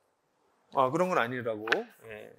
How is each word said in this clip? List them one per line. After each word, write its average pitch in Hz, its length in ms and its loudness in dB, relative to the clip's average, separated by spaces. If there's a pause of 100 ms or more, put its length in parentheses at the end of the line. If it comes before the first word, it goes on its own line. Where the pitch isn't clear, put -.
(760)
아, 131 160 4
그런 170 180 2
건 175 100 2
아니라고. 117 480 -2 (400)
예, 110 320 -16